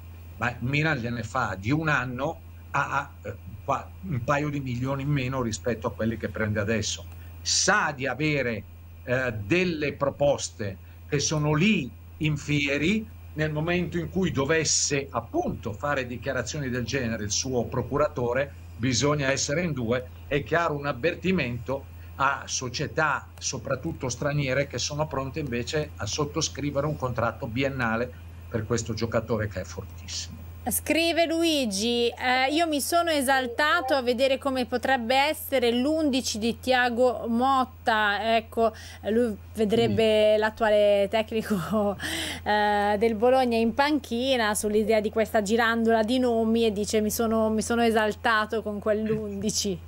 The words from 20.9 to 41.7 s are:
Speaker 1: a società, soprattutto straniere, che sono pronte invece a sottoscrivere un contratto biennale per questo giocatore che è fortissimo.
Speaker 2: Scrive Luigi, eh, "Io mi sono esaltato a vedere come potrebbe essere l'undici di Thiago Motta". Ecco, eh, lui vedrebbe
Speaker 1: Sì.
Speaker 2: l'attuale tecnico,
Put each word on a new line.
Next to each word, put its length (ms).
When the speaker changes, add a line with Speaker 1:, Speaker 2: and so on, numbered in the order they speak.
Speaker 1:
a 320
società, 800
soprattutto 720
straniere, 560
che 140
sono 260
pronte 340
invece 580
a 100
sottoscrivere 800
un 100
contratto 480
biennale 680
per 160
questo 300
giocatore 520
che 140
è 20
fortissimo. 840
Speaker 2:
Scrive 580
Luigi, 840
eh, 440
"Io 140
mi 140
sono 280
esaltato 840
a 80
vedere 360
come 280
potrebbe 500
essere 560
l'undici 680
di 200
Thiago 720
Motta". 1040
Ecco, 380
eh, 80
lui 240
vedrebbe 800
Speaker 1:
Sì. 60
Speaker 2:
l'attuale 720
tecnico, 840